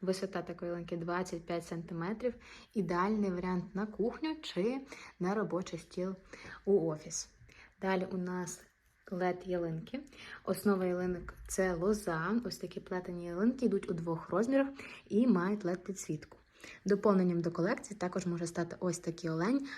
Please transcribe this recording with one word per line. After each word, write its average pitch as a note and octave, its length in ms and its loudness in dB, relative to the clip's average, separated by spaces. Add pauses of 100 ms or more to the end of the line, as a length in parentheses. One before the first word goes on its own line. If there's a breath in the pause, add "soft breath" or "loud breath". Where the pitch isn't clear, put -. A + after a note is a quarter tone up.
Висота F#3 420 0
такої F3 280 -6
ялинки F3 260 -4
двадцять F3 500 -2
п'ять E3+ 200 -4
сантиметрів. F3+ 680 -2 (400 loud breath)
Ідеальний G3 560 2
варіант F3+ 340 0 (100)
на G3 120 0
кухню A#3+ 560 -2
чи A#3 380 0 (400 loud breath)
на F#3 140 0
робочий F3+ 440 -2
стіл F3+ 360 -4 (500 loud breath)
у G3 220 6
офіс. D#3+ 420 -4 (520 loud breath)
Далі F#3+ 320 2
у F#3+ 40 -2
нас F3+ 440 -4 (500)
лед F3+ 340 0
ялинки. E3+ 560 -2 (440 loud breath)
Основа F#3 420 2
ялинок — F3+ 480 0 (140)
це F#3 260 2
лоза. F#3+ 720 2
Ось F#3+ 120 -6
такі F#3 240 -8
плетені F3+ 460 -6
ялинки A3 400 2
йдуть G3 240 2
у F#3 40 2
двох E3 360 -2
розмірах C4+ 380 4 (400 loud breath)
і A3 180 6
мають G3+ 380 4
лед F3+ 200 0
підсвітку. - 540 -8 (460 loud breath)
Доповненням F#3+ 580 6
до E3+ 80 2
колекції G3+ 480 0
також F3+ 280 -2
може E3+ 200 0
стати E3+ 340 -2
ось F3 180 0
такий E3 320 -4
олень, A3+ 360 2 (100)